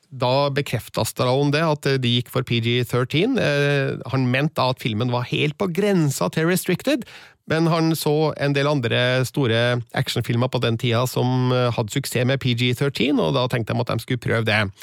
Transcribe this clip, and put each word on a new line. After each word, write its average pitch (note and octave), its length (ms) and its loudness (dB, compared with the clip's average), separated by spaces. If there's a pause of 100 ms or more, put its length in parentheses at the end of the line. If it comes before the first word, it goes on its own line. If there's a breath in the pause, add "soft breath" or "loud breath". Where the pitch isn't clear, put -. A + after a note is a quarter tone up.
da C3 440 0
bekreftet - 600 -4
Stallone C3+ 420 2
det, D3+ 100 2
at, D#3 240 0
eh, C3+ 120 2
de A#2+ 200 0
gikk A#2+ 140 -4
for B2+ 120 -2
P A#2 180 0
G A#2+ 220 2
thirteen. D3+ 540 0
Eh, C#3+ 600 0 (140)
han C3 200 2
mente C#3 240 0
da B2+ 140 2
at B2+ 100 -4
filmen A#2+ 320 -2
var A#2+ 160 -2
helt C#3+ 300 -2
på G3+ 100 -2
grensa F3 640 0
til D#3+ 160 0
restricted, F#3+ 560 0 (440 loud breath)
men D#3+ 200 2
han D#3+ 280 2
så D3+ 420 0
en C#3+ 160 0
del C#3 140 2
andre B2+ 580 2
store A#2+ 560 2 (120)
actionfilmer A#2+ 580 0
på B2+ 100 -2
den A#2 160 0
tida A#2+ 300 0
som, B2+ 440 0
eh, B2 200 2
hadde A2 200 -4
suksess B2 340 -2
med C3 140 0
P A#2+ 160 0
G B2 180 0
thirteen, G#3+ 460 0
og D#3+ 140 0
da B2+ 140 0
tenkte A2+ 260 -4
de A#2 60 0
at A#2+ 80 -4
de - 120 -4
skulle B2 240 -6
prøve A2 220 -2
det. G#2+ 180 2 (200 loud breath)